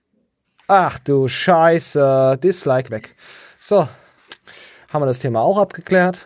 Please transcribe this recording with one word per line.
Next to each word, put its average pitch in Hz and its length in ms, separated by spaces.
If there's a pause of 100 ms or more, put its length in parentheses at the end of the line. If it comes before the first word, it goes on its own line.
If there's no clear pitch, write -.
(680)
Ach 185 320
du 139 280
Scheiße, 139 1160
Dislike 139 460
weg. 110 260 (440)
So, 185 280 (1000)
haben 151 120
wir 143 60
das 127 120
Thema 117 220
auch 190 180
abgeklärt. 185 680